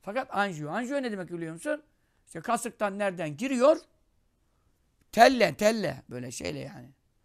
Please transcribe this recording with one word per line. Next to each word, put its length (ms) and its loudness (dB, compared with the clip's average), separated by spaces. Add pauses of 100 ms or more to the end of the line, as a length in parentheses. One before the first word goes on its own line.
Fakat 340 -6
anjiyo. 340 -2
Anjiyo 320 -2
ne 100 -4
demek 200 -8
biliyor 220 -8
musun? 300 -6 (420)
İşte 140 -12
kasıktan 600 -4
nereden 380 -2
giriyor? 400 4 (1300)
Telle, 440 6
telle. 540 0
Böyle 220 -10
şeyle 280 -8
yani. 300 -14 (360)